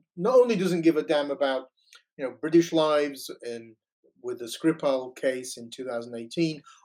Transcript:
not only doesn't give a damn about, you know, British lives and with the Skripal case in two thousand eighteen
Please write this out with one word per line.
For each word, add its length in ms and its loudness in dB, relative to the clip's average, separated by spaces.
not 180 2
only 220 6
doesn't 240 0
give 160 4
a 60 0
damn 280 0
about, 360 -2
you 80 -6
know, 160 -6
British 320 4
lives 580 2
and 320 -12
with 180 -8
the 60 -10
Skripal 680 -2
case 420 -4
in 120 -16
two 160 -12
thousand 300 -8
eighteen 460 -4